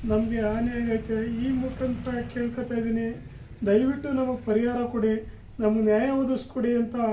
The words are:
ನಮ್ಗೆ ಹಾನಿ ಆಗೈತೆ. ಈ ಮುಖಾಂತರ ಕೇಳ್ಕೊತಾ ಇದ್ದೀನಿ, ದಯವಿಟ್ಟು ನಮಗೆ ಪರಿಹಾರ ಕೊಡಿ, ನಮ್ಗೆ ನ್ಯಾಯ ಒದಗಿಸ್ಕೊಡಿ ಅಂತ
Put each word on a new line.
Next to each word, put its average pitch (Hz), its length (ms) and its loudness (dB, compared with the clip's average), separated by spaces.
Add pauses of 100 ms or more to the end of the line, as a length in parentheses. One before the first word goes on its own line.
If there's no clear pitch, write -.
ನಮ್ಗೆ 226 360 2
ಹಾನಿ 233 420 0
ಆಗೈತೆ. 226 640 -2
ಈ - 20 0
ಮುಖಾಂತರ 254 720 -2
ಕೇಳ್ಕೊತಾ 240 540 -4
ಇದ್ದೀನಿ, 226 600 -2 (300)
ದಯವಿಟ್ಟು 262 420 4
ನಮಗೆ 254 360 0
ಪರಿಹಾರ 240 420 2
ಕೊಡಿ, 220 460 0 (280)
ನಮ್ಗೆ 220 200 4
ನ್ಯಾಯ 220 300 4
ಒದಗಿಸ್ಕೊಡಿ 254 680 0
ಅಂತ 233 200 0 (160)